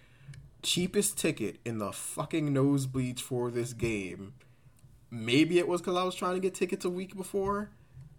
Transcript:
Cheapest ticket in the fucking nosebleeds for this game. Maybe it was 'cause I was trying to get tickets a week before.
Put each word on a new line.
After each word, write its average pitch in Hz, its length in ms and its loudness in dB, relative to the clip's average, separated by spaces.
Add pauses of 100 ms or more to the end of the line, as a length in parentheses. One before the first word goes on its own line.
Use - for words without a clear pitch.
(640)
Cheapest 196 560 0
ticket 117 460 -2
in 117 140 -4
the 101 140 -4
fucking 151 600 -2
nosebleeds 135 680 2
for 123 300 -2
this 120 220 -2
game. 101 640 -4 (760)
Maybe 135 480 4
it 175 80 4
was 175 140 2
'cause 180 160 0
I 180 80 4
was 185 100 0
trying 180 200 0
to 185 60 0
get 185 140 0
tickets 185 300 -2
a 185 60 2
week 185 260 -6
before. 196 540 -2 (480)